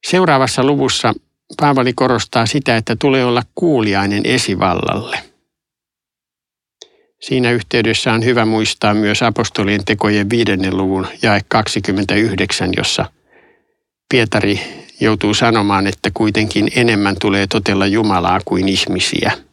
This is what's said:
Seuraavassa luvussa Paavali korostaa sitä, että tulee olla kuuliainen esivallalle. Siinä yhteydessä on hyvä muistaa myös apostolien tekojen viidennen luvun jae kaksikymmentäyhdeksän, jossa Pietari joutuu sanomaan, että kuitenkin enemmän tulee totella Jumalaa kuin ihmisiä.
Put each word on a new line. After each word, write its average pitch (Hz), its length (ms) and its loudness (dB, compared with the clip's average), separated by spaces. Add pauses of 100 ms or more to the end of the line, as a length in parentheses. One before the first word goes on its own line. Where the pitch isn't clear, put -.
Seuraavassa 139 560 2
luvussa 135 500 0 (480)
Paavali 131 320 2
korostaa 120 520 0
sitä, 123 320 0
että 110 180 -2
tulee 135 300 2
olla 123 180 0 (120)
kuuliainen 104 720 0
esivallalle. 95 960 -2 (2000)
Siinä 127 300 0
yhteydessä 113 600 0
on 113 120 0
hyvä 120 200 2
muistaa 110 480 0
myös 104 300 0
apostolien 104 600 -2
tekojen 104 440 0
viidennen 98 480 0
luvun 95 300 -2 (140)
jae 104 260 2
kaksikymmentäyhdeksän, 98 1300 0
jossa - 340 -2 (1000)
Pietari 104 500 0 (420)
joutuu 107 320 2
sanomaan, 101 540 2
että 98 260 -4
kuitenkin 107 640 0
enemmän 104 460 2
tulee 101 260 0
totella 101 400 0
Jumalaa 95 580 0
kuin 92 240 0
ihmisiä. - 600 -2 (220)